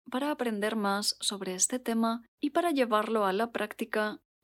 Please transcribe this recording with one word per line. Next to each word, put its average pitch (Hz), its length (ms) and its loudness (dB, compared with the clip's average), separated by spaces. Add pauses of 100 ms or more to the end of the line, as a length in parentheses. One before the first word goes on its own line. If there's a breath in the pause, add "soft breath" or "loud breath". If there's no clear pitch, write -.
(100)
para 277 200 -2
aprender 220 460 -2
más 202 440 0
sobre 190 340 -4
este 190 240 0
tema 226 440 0 (160)
y 294 120 0
para 339 200 2
llevarlo 220 540 2
a 190 80 2
la 226 180 0
práctica 214 720 -4 (240)